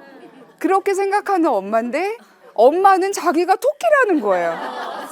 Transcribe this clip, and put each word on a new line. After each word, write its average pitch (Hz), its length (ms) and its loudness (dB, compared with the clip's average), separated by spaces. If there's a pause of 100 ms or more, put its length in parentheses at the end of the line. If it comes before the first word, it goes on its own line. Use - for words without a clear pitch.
(580)
그렇게 381 360 -2
생각하는 392 560 -2
엄마인데 233 640 -4 (380)
엄마는 381 580 4
자기가 339 440 0
토끼라는 523 640 0
거예요. 175 380 -2 (540)